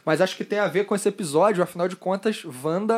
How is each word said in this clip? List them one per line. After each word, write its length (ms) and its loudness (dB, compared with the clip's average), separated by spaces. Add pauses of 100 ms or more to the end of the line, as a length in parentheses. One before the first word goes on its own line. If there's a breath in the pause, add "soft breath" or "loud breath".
Mas 160 2
acho 160 2
que 80 -6
tem 140 -2
a 80 0
ver 180 0
com 120 -2
esse 120 0
episódio, 540 2
afinal 240 -2
de 100 -4
contas, 480 -4 (200)
Wanda 340 0